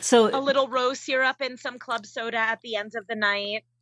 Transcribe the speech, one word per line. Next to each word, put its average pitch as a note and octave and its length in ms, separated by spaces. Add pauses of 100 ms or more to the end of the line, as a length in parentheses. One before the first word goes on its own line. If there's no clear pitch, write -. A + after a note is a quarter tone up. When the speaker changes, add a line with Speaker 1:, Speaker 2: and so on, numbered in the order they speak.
Speaker 1:
So A3+ 340
Speaker 2:
A C4+ 60
little C#4 260
rose B3+ 320
syrup C4 400
and B3+ 200
some B3+ 180
club A#3+ 300
soda A#3 300
at A3+ 240
the A#3 160
end G#3+ 200
of G#3 100
the A#3 80
night. G3+ 480 (180)